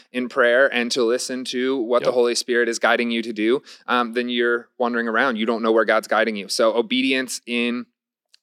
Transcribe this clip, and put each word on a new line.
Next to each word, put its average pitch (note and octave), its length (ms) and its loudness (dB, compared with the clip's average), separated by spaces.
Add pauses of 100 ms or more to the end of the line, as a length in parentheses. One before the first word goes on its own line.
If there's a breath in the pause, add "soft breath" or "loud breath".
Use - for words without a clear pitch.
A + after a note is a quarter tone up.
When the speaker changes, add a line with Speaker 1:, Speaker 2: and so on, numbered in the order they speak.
(120)
Speaker 1:
in B2 160 -4
prayer A#2+ 460 4
and A#2+ 200 -2
to C3 100 2
listen B2+ 420 -2
to C3 320 -2
what A#2+ 240 0
the C3 80 -2
Speaker 2:
Yep. B2 60 0
Speaker 1:
Holy A#2+ 180 2
Spirit A#2+ 340 0
is A#2 120 -4
guiding A#2 320 2
you A#2 100 -2
to A#2 120 -8
do, A2+ 280 0 (240 loud breath)
um, A#2+ 280 0
then B2 140 -2
you're A#2+ 420 -2 (100)
wandering A#2+ 280 -2
around. A#2 280 0
You G#2+ 100 -2
don't A2+ 160 -2
know A2+ 100 2
where A2+ 140 4
God's A2 220 2
guiding A2 280 0
you. G2 120 -10
So A2+ 280 2
obedience B2+ 720 -2
in, A#2+ 400 -4 (580)